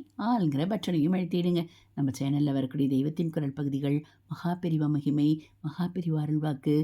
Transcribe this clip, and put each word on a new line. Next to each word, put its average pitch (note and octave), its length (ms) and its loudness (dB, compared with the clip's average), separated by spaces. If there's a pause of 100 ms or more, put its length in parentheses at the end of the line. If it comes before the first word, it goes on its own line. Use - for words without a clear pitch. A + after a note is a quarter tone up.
(200)
ஆளுங்கிற F3+ 460 2
பட்டனையும் F#3 480 0
அழுத்திடுங்க. F3 480 0 (320)
நம்ம C#3 180 0
சேனல்ல C#3+ 400 0
வரக்கூடிய C3+ 360 0
தெய்வத்தின் D3+ 440 0
குரல் C#3+ 240 -2
பகுதிகள், C#3+ 420 0 (280)
மகா F3 300 -6
பெரியவா D#3+ 320 0
மகிமை, D3 400 2 (320)
மகா E3+ 260 -4
பெரியவா E3+ 360 -2
அருள்வாக்கு, D3+ 600 0